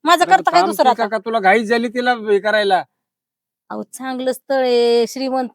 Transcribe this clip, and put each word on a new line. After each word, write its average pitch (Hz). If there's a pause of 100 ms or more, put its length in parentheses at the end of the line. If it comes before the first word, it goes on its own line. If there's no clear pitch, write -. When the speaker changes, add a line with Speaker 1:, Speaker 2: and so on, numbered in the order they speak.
Speaker 1:
माझं 330
Speaker 2:
अरे, 349
Speaker 1:
करता 370
काय 349
Speaker 2:
थांब 359
Speaker 1:
दुसरं 262
Speaker 2:
की 220
Speaker 1:
आता? 208
Speaker 2:
काका, 220
तुला 226
घाई 202
झाली 233
तिला 247
हे 214
करायला. 202 (880)
Speaker 1:
अहो, 214
चांगलं 254
स्थळ 269
आहे, 240
श्रीमंत 262